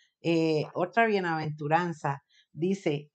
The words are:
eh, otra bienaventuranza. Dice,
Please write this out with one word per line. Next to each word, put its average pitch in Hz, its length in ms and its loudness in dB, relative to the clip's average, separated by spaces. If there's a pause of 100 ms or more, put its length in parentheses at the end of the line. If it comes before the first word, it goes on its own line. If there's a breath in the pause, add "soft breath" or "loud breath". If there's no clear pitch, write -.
(220 soft breath)
eh, 160 420 2 (100)
otra 175 320 0
bienaventuranza. 160 1160 -2 (280)
Dice, 165 640 -2